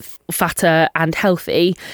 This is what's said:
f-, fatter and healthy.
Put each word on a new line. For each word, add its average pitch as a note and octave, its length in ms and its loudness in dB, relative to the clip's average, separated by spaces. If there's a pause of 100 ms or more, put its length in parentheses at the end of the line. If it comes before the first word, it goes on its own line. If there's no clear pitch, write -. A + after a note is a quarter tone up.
f-, - 160 -20 (140)
fatter E3 640 2
and D#3+ 200 -2
healthy. F3 640 0 (180)